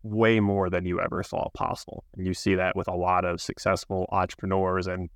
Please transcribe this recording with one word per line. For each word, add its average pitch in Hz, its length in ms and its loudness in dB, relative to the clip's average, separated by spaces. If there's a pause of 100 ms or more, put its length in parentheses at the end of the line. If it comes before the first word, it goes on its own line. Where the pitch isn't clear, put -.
way 110 380 4
more 98 280 2
than 90 160 0
you 87 140 0
ever 87 240 -2
thought - 300 -4
possible. - 500 -6 (140)
And 92 100 -4
you 92 60 0
see 95 220 2
that 92 200 0
with 92 140 -2
a 90 60 -4
lot 90 280 2
of 87 160 -2
successful - 720 -2
entrepreneurs 95 760 0
and 90 280 -6